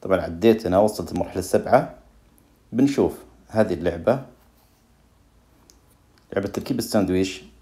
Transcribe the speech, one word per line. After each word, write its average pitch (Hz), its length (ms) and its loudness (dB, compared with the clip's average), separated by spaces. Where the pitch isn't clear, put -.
طبعا 95 180 0
عديت 90 460 2
أنا، 90 120 4
وصلت 107 340 0
المرحلة 92 260 -6
السابعة. - 560 2
بنشوف 123 460 2
هذه 104 260 0
اللعبة، 85 480 -2
لعبة 101 160 -4
تركيب - 300 -6
الساندويش. 95 640 -2